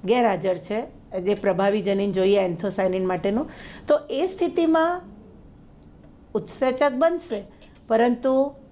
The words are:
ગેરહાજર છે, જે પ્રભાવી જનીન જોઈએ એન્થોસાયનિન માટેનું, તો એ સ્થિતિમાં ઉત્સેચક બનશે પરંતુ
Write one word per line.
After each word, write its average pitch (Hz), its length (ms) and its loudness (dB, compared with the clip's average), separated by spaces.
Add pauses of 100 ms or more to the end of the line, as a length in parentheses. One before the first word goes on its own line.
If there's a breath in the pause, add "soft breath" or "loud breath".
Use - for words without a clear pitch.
ગેરહાજર 190 520 2
છે, 220 400 -8 (220)
જે 196 160 0
પ્રભાવી 202 460 0
જનીન 196 300 0
જોઈએ 190 280 4
એન્થોસાયનિન 190 680 -2
માટેનું, 196 440 -2 (380 loud breath)
તો 294 120 4 (100)
એ 302 180 -2
સ્થિતિમાં 339 760 0 (1300)
ઉત્સેચક 262 580 0
બનશે 277 520 0 (440 loud breath)
પરંતુ 247 680 2 (160)